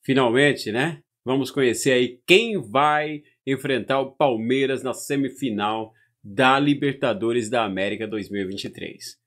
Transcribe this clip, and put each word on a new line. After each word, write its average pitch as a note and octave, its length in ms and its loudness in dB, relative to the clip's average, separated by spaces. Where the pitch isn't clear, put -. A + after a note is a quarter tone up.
Finalmente, C3 680 2
né? C#3+ 300 -4
Vamos C3 260 -2
conhecer C3 420 0
aí B2 340 0
quem G#3+ 320 4
vai D3+ 640 0
enfrentar C3+ 540 -2
o C3+ 120 -6
Palmeiras C3 720 0
na A#2+ 120 -6
semifinal A2+ 960 -4
da C3 340 4
Libertadores A#2+ 920 0
da A#2+ 120 0
América G2+ 460 -2
dois G#2 220 -8
mil G2+ 120 -4
e F#2+ 40 -4
vinte - 180 -8
e - 60 -10
três. - 560 -14